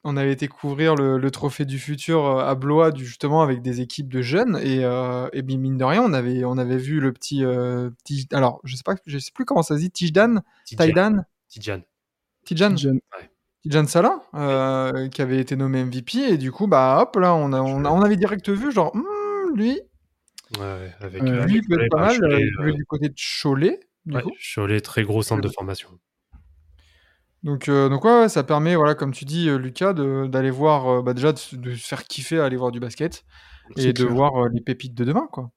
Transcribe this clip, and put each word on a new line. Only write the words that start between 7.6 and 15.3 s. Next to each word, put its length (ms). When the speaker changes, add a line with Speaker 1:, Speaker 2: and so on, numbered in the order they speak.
Speaker 1:
Tij-, 280
alors, 320
je 100
sais 80
pas, 120
je 120
sais 160
plus 120
comment 180
ça 120
se 60
dit, 100
Tijdan ? 500
Speaker 2:
Tidjane. 220
Speaker 1:
Taidan ? 360
Speaker 2:
Tidjane. 340
Speaker 1:
Tidjane ? 300
Speaker 3:
Tidjane. 240
Speaker 2:
Ouais. 120
Speaker 1:
Tidjane 240
Salah, 340
euh, 560
Speaker 2:
Ouais. 180
Speaker 1:
qui 120
avait 180